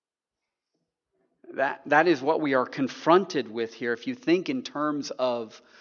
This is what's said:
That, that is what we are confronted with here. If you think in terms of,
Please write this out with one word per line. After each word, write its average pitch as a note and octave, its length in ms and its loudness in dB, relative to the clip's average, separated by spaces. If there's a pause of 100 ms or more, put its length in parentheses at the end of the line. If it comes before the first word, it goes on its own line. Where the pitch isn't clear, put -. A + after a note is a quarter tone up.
(1600)
That, C3+ 300 -2
that D3+ 220 4
is D3 140 2
what D#3 200 0
we C#3 140 0
are B2+ 100 4
confronted C#3+ 840 2
with A2+ 240 -6
here. A#2+ 200 -4
If A2+ 140 -8
you B2+ 80 -4
think E3 340 0
in B2+ 140 -4
terms D3 480 -6
of, A#2+ 500 -4 (200)